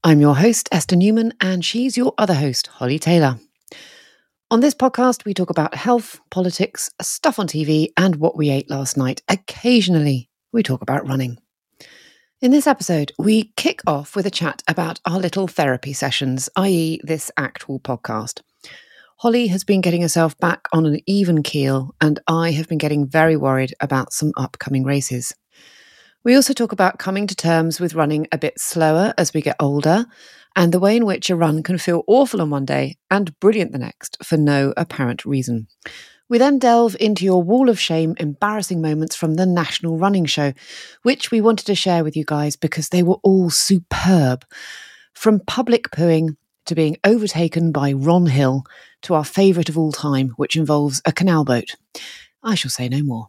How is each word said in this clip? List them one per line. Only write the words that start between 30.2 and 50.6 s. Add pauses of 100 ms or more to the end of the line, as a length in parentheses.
and
the
way
in
which
a
run
can
feel
awful
on
one
day (140)
and
brilliant
the
next
for
no
apparent
reason. (600)
We
then
delve
into
your
wall
of
shame,
embarrassing
moments
from
the
National
Running
Show, (480)
which
we
wanted
to
share
with
you
guys
because
they
were
all
superb. (680)
From
public
pooing (300)
to
being
overtaken
by
Ron
Hill (380)
to
our
favourite
of
all
time,
which
involves